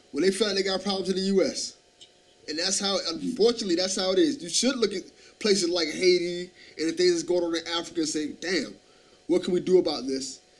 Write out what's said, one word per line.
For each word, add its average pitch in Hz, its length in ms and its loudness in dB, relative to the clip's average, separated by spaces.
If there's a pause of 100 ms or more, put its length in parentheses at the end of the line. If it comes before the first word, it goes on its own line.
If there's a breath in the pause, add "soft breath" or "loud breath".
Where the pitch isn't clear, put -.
(120 loud breath)
when 143 120 0
they 190 80 4
find 202 240 0
they 190 80 0
got 190 200 -2
problems 190 260 -2
in 185 60 0
the 190 80 -4
U 190 200 4
S. - 300 -6 (760)
And 156 120 -6
that's 190 200 -2
how, 196 280 -2
unfortunately, 185 680 0
that's 185 200 0
how 190 160 0
it 190 80 2
is. 160 240 2
You 175 60 -10
should 254 260 0
look 226 180 -2
at 185 100 -8 (360 loud breath)
places 185 300 2
like 170 180 0
Haiti 175 640 2 (260 loud breath)
and 156 120 -2
the 165 40 -2
things 180 200 4
that's 165 100 -2
going 175 200 0
on 165 120 -2
in 165 120 -4
Africa 170 340 -4
and 151 80 -2
say, 151 180 -4 (140)
"Damn, 151 340 -4 (520 soft breath)
what 180 160 2
can 185 100 -2
we 180 80 2
do 180 180 6
about 143 280 0
this?" 131 320 -6 (200 soft breath)